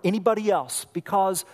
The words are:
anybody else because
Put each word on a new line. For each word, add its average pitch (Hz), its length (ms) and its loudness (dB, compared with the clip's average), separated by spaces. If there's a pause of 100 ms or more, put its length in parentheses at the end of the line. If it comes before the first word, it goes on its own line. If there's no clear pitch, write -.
anybody 214 460 2
else 147 420 -2
because 190 600 0